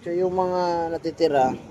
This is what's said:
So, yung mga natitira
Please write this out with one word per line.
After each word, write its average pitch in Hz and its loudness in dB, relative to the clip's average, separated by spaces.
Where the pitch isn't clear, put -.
So, 170 -8
yung 185 -2
mga 180 0
natitira 151 2